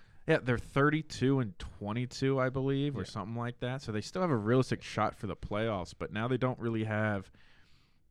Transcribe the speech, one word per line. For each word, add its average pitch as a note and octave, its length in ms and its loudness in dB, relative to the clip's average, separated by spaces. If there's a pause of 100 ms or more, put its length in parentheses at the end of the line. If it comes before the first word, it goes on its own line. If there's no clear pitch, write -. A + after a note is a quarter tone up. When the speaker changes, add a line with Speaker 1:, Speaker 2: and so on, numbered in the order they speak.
(280)
Speaker 1:
yeah, D3+ 140 6
they're B2 160 2
thirty-two C#3 840 2
and A2 200 -4
twenty-two, B2 800 -2
I B2+ 100 2
believe, C#3 460 0
or G2+ 60 -4
Speaker 2:
Yeah. F2+ 60 -6
Speaker 1:
something A2 280 -6
like A#2+ 240 -6
that. C3 220 -4
So - 100 -8
they G#2+ 100 -2
still - 200 -4
have F3 100 4
a B2+ 60 6
realistic A#2 440 4
shot - 340 -2
for - 120 -8
the F2+ 80 -4
playoffs, G#2 640 -2
but - 160 -8
now A2 140 -2
they B2+ 100 2
don't B2+ 220 0
really A2+ 260 0
have G#2+ 440 0 (800)